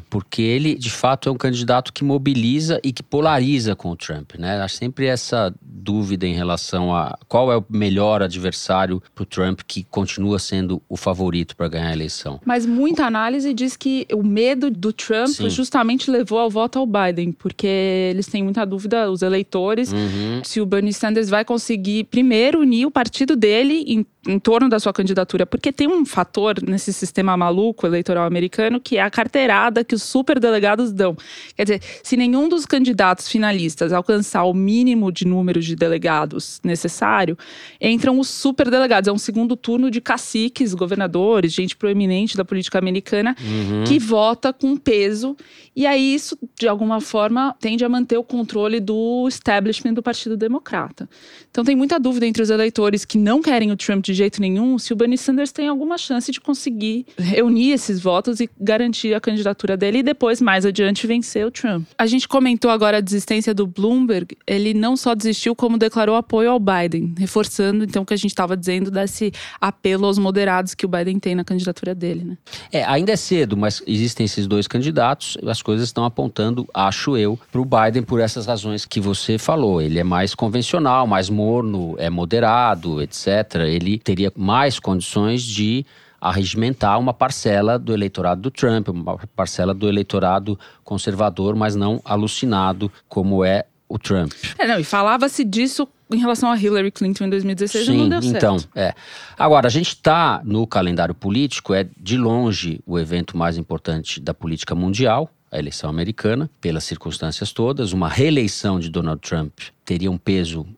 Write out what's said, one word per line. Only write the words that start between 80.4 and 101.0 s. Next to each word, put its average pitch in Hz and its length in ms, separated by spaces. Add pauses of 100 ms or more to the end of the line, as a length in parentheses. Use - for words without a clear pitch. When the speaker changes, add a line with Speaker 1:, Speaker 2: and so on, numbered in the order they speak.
Speaker 1:
mais 95 240
morno, 104 680
é 85 120
moderado, 87 920
et 71 120
cetera. 98 560
Ele 87 300
teria 95 360
mais 120 440
condições 104 640
de 110 420 (360)
arregimentar 104 800
uma 123 140
parcela 113 640
do 117 160
eleitorado 92 480
do 131 100
Trump, 113 380
uma 87 280 (180)
parcela 92 380
do 101 140
eleitorado 98 720 (260)
conservador, 101 720
mas 107 200
não 104 300
alucinado 104 840 (160)
como 95 360
é 95 220 (220)
o - 120
Trump. 92 320 (260)
Speaker 2:
É, - 100
não, 226 120
e 151 40
falava-se 233 600
disso 247 440 (240)
em 226 60
relação 240 340
a 233 60
Hillary 202 340
Clinton 196 340
em 190 40
dois 196 140
mil 196 80
e 190 40
dezesseis 208 320
e 269 40
não - 120
Speaker 1:
Sim, - 60
Speaker 2:
deu - 120
certo. 123 160
Speaker 1:
então, 101 200 (180)
é. 95 180 (440)
Agora, 143 300
a - 20
gente 156 280
tá 156 460
no 110 220
calendário 87 480